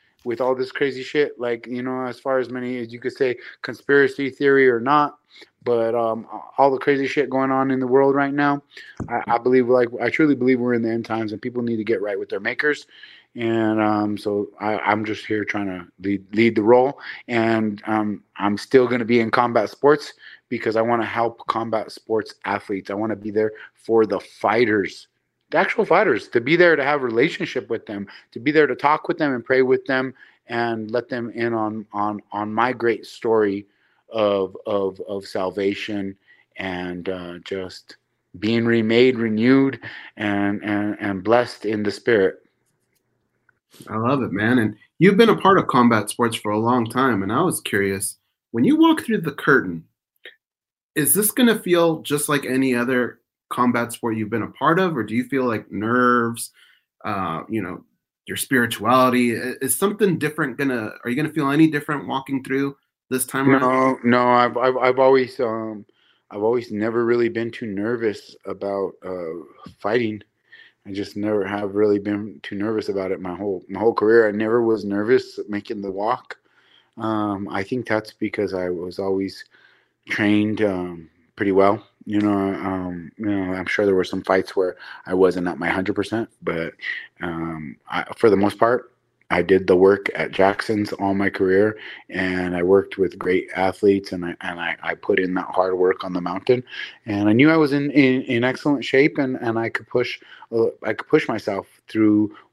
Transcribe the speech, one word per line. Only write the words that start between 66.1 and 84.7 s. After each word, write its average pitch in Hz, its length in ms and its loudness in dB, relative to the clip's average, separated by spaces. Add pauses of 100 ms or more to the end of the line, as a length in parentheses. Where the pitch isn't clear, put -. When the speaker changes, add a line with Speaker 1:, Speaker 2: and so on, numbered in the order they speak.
Speaker 1:
I've 104 120 -8
always 117 300 0
never 113 320 0
really 117 240 2
been 113 220 -4
too 117 160 -10
nervous 107 680 -4 (120)
about, 98 480 -4 (100)
uh, 87 400 -8 (340)
fighting. 107 440 -2 (640)
I 101 60 -14
just 98 240 -8
never 104 300 0
have 101 300 -4
really 104 220 4
been 104 440 -6
too - 140 -10
nervous 107 320 -4
about 95 240 -2
it 87 80 -6
my 90 160 -8
whole, 95 320 -6
my 95 100 -8
whole 110 160 2
career. 113 320 6
I 104 60 0
never 110 320 0
was 110 200 0
nervous 107 540 0 (100)
making 104 340 -8
the 98 100 -8
walk. 107 460 -6 (580)
Um, 104 540 -4
I 98 120 -4
think 120 240 -6
that's 110 260 -4
because 101 420 -4
I 92 160 -4
was 90 280 -8
always 98 460 -4 (640)
trained, 104 540 0
um, 90 460 -4 (280)
pretty 101 160 0
well. 98 340 4 (180)
You 104 160 -2
know, 98 340 0
um, 90 640 -8
you 110 100 -8
know, 95 260 -2
I'm 92 140 -8
sure 107 200 0
there 98 80 4
were 92 80 2
some 90 220 -6
fights 95 320 0
where 90 200 -2 (300)